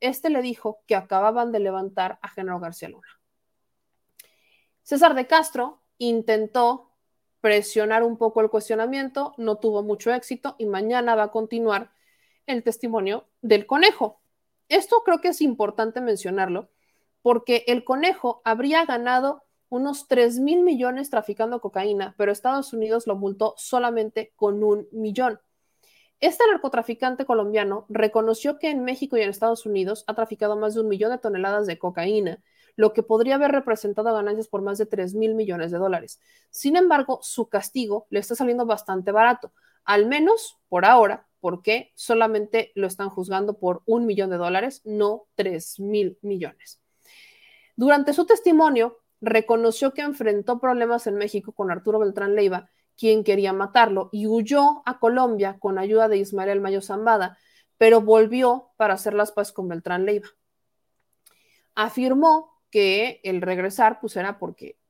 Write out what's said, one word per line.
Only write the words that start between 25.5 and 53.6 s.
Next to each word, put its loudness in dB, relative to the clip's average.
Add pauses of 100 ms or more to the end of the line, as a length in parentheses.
Este 2
narcotraficante -4
colombiano -2
reconoció 0
que -2
en -4
México -4
y 2
en 0
Estados -2
Unidos -4
ha -6
traficado -4
más -4
de -2
un -2
millón 0
de -4
toneladas -2
de -8
cocaína, -4 (320)
lo 4
que 0
podría 2
haber 2
representado -2
ganancias -4
por -6
más -4
de -2
tres -6
mil 0
millones -4
de -4
dólares. -4 (300)
Sin -2
embargo, 2
su -6
castigo -4
le -4
está -6
saliendo -2
bastante -4
barato, 2 (320)
al 2
menos 0 (100)
por 0
ahora, 6 (140)
porque -4
solamente 0
lo -2
están -8
juzgando -6
por -4
un 0
millón -2
de -4
dólares, -4
no -2
tres -6
mil -2
millones. -10 (960)
Durante 4
su 2
testimonio, 4 (200)
reconoció 2
que -8
enfrentó -2
problemas 0
en -2
México -6
con -4
Arturo -2
Beltrán 0
Leiva, 0 (280)
quien 4
quería 0
matarlo, 2